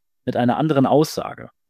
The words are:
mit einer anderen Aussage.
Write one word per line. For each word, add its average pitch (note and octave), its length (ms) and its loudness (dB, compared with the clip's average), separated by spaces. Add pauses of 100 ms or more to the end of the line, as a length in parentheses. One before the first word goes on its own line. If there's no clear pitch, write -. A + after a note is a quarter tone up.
(260)
mit B2 100 -4
einer A#2+ 220 0
anderen C#3 260 2
Aussage. - 640 0 (220)